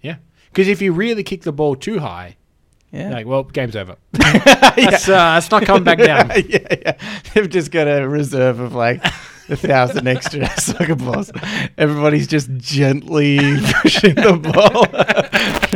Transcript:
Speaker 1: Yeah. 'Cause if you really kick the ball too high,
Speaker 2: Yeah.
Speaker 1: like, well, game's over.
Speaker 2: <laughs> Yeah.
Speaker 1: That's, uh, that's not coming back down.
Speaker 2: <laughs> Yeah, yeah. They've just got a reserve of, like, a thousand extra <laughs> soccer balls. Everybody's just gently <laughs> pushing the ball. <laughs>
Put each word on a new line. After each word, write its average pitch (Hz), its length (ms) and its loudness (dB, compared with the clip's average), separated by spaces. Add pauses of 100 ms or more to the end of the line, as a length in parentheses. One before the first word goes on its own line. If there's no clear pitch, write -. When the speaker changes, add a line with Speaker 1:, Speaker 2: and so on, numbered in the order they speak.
Speaker 1:
Yeah. 156 140 -12 (360)
'Cause 190 160 2
if 202 140 -2
you 190 100 0
really 208 300 -4
kick 185 200 -12
the 165 100 -6
ball 143 240 -2
too 196 240 -8
high, 90 360 -12 (540)
Speaker 2:
Yeah. 98 200 -10
Speaker 1:
like, 113 160 -10
well, 135 180 -4
game's 123 320 -8
over. 92 200 -12 (160)
Speaker 2:
<laughs> 151 60 -4 (580)
Yeah. 247 140 4
Speaker 1:
That's, 190 180 2
uh, 190 60 4
that's 170 360 4
not 214 140 2
coming 190 200 4
back 170 140 2
down. 147 320 4
Speaker 2:
<laughs> - 180 0
Yeah, 185 100 0 (280)
yeah. 135 60 0 (420)
They've 208 140 2
just 151 220 -4
got 156 160 0
a 143 220 0
reserve 131 520 -2
of, 123 140 -8
like, 120 300 -2 (440)
a 143 80 -6
thousand 127 520 0
extra 127 420 -4
<laughs> - 100 -10
soccer 165 360 -4
balls. 127 340 -6 (480)
Everybody's 147 480 0
just 139 300 -4
gently 143 840 0
<laughs> 143 440 0
pushing 202 320 4
the 196 220 4
ball. 190 500 2 (720)
<laughs> - 0 - (160)